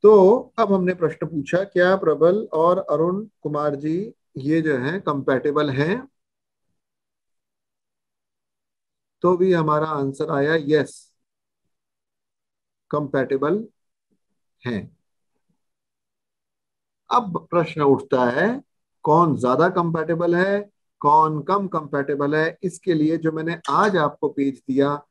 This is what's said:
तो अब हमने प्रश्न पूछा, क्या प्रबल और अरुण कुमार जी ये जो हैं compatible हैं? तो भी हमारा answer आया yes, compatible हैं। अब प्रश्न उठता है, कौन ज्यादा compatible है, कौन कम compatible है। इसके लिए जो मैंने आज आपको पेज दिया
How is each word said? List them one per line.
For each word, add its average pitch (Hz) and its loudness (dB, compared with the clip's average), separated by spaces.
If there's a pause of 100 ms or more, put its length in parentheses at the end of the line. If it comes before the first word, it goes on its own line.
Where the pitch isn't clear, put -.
तो 208 8 (220)
अब 202 2
हमने 180 0
प्रश्न 160 -4
पूछा, 165 -4
क्या 180 2
प्रबल 175 2
और 170 2
अरुण 180 -4 (140)
कुमार 147 -4
जी 165 -6 (240)
ये 151 -2
जो 151 0
हैं 156 -4
compatible 143 -2
हैं? 151 -4 (3250)
तो 175 2
भी 185 4
हमारा 156 0
answer 147 -4
आया 147 0
yes, 147 -2 (1800)
compatible 147 -2 (1000)
हैं। 107 -8 (2250)
अब 233 -2
प्रश्न 165 -2
उठता 135 2
है, 180 0 (400)
कौन 151 4
ज्यादा 156 2
compatible 170 -2
है, 202 -2 (300)
कौन 151 2
कम 190 -2
compatible 143 -4
है। 160 -2
इसके 180 -4
लिए 156 0
जो 160 -2
मैंने 160 -8 (100)
आज 190 2
आपको 147 -2
पेज 139 -4
दिया 139 -2